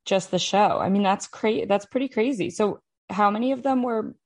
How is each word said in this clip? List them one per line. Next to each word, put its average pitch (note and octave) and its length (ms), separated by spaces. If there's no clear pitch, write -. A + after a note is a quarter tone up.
just F#3+ 240
the F#3 80
show. F#3+ 420
I - 100
mean, G3 120
that's G3 240
cra-, - 400
that's G3+ 220
pretty C4 220
crazy. A3 420
So G#3 300
how G3+ 220
many A#3 200
of B3+ 120
them C4 180
were, A#3 340